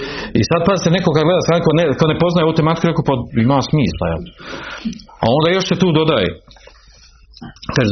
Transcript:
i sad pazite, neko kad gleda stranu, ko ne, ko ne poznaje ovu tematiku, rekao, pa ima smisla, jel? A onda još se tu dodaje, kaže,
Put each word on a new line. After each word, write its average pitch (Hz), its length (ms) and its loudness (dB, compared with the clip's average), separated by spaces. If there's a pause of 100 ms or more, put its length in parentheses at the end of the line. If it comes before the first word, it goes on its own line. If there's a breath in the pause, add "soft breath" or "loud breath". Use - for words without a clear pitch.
(380 loud breath)
i 110 120 2
sad 165 180 2
pazite, 180 280 2
neko 175 180 0
kad 156 120 2
gleda 170 200 2
stranu, 170 200 2
ko 156 120 4
ne, 175 60 2 (140)
ko 165 140 0
ne 113 120 -4
poznaje 175 220 2
ovu 165 140 0
tematiku, 160 300 0
rekao, 160 180 -2
pa 139 60 2 (320)
ima 139 120 2 (120)
smisla, 107 400 0
jel? 80 120 -4 (1000 loud breath)
A - 20 2 (120)
onda 160 200 2
još 185 120 -2
se 175 140 0
tu 185 60 4 (100)
dodaje, 143 300 2 (1500 soft breath)
kaže, 120 180 2